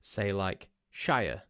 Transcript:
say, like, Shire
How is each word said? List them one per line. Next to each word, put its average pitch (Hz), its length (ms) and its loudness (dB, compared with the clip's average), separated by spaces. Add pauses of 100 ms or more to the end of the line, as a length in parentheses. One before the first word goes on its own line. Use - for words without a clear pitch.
say, 101 300 -2
like, 98 380 -2 (200)
Shire 104 600 0